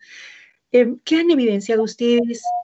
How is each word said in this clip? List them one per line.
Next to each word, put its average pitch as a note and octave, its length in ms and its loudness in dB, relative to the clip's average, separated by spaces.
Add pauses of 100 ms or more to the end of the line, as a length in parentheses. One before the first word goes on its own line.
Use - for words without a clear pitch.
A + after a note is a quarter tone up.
(720)
Em, B3 320 2
¿qué D#4+ 160 0
han E4+ 100 2
evidenciado A3+ 520 0
ustedes? A#3+ 600 -2 (200)